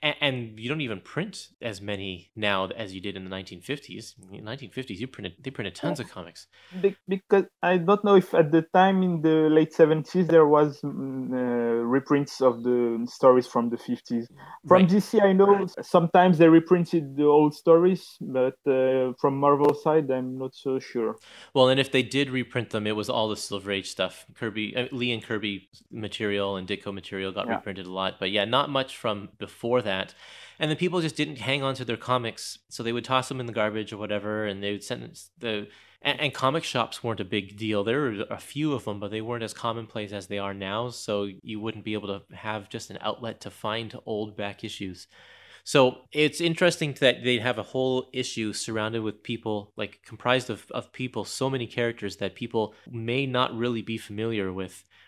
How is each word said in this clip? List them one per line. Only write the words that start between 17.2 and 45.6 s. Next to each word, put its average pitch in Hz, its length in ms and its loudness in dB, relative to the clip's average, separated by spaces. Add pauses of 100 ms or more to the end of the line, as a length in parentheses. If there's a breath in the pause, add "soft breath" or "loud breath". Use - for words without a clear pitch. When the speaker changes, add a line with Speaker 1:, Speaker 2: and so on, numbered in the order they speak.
Speaker 2:
old 147 280 8
stories, 170 640 4
but, 131 360 0 (120)
uh, 131 540 2
from 139 160 2
Marvel 143 380 4
side, 151 340 0
I'm 127 300 -4
not 131 160 -8
so 135 240 -4
sure. 113 380 -4 (360 soft breath)
Speaker 1:
Well, 127 160 6
and 131 100 2
if 131 120 0
they 135 100 2
did 131 300 -2
reprint 123 400 -6
them, 107 160 -4
it 107 80 -2
was 107 160 -6
all 113 180 0
the 104 80 -6
Silver 101 360 -8
Age 98 180 -6
stuff. - 420 -6
Kirby, 107 420 -8
uh, 127 160 -4
Lee 123 200 -4
and 110 120 -6
Kirby 104 460 -6 (220)
material 101 680 -4
and 92 100 -10
Ditko 101 240 -8
material 95 400 -8
got 101 140 -6
Speaker 2:
Yeah. 113 120 -4
Speaker 1:
reprinted 95 280 -10
a 90 60 -12
lot. 95 280 -4
But 95 120 -2
yeah, 104 140 2
not 139 260 0
much 135 240 -4
from 101 320 -6 (100)
before 120 440 -2
that. 98 340 -4 (420 loud breath)
And 156 140 -2
then 151 60 -2
people 180 240 0
just 156 160 -4
didn't 147 220 -4
hang 135 220 -2
on 135 140 -2
to 127 80 -10
their 117 140 -4
comics, 123 600 -4 (120)
so - 140 -14
they 117 100 -2
would 120 100 -4
toss 131 240 0
them 131 140 -8
in 120 40 -6
the 113 60 -10
garbage 107 400 -4
or 107 60 -12
whatever, 104 480 -4
and 98 180 -6
they 101 80 -4
would 98 120 -6
send 120 360 -12 (180)
the, 107 300 -6 (340 soft breath)
and, 143 200 -2
and 143 120 -2
comic 143 300 -2
shops - 400 -4
weren't 113 160 -4
a 98 60 -6
big 98 320 -6
deal. 107 260 -2
There 117 160 0
were 110 300 -4
a 101 100 -8
few 151 320 -4
of 117 140 -4
them, 101 160 -8
but 101 100 -8
they 110 80 -6
weren't 117 240 -6
as 104 100 -8
commonplace 110 600 -8
as 95 140 -10
they 101 120 -6
are 98 140 -6
now, 98 340 -6
so 104 400 -4 (160)
you 107 160 -10
wouldn't 107 240 -8
be 110 120 -6
able 101 120 -6
to 98 260 -10
have 107 360 -8
just - 200 -12
an - 120 -14
outlet 110 400 -6
to 123 100 -12
find 110 420 -6 (120)
old 107 320 -6
back 101 260 -8
issues. 98 440 -10 (580 soft breath)